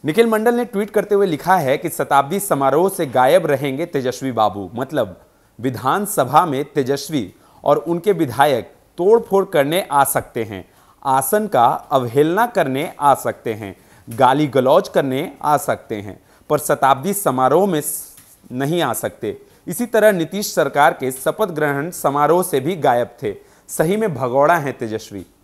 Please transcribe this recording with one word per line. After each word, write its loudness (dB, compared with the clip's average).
निखिल 2
मंडल 2
ने -2
ट्वीट -6
करते 0
हुए 2
लिखा 2
है 0
कि -6
शताब्दी 0
समारोह 2
से -4
गायब 4
रहेंगे -2
तेजस्वी -4
बाबू, 0
मतलब -4
विधानसभा 0
में -2
तेजस्वी -4
और 4
उनके -2
विधायक 0
तोड़फोड़ 2
करने 0
आ 4
सकते -4
हैं, -12
आसन 0
का 4
अवहेलना 2
करने -2
आ 4
सकते -4
हैं, -12
गाली 4
गलौज 2
करने -4
आ 0
सकते -6
हैं, -12
पर 2
शताब्दी 0
समारोह 2
में 0
स-, -12
नहीं -2
आ -2
सकते। -6
इसी -6
तरह 4
नीतीश -4
सरकार 2
के -4
शपथ -4
ग्रहण -4
समारोह 2
से -2
भी -4
गायब 0
थे। -4
सही 0
में -2
भगौड़ा 2
हैं -4
तेजस्वी। -8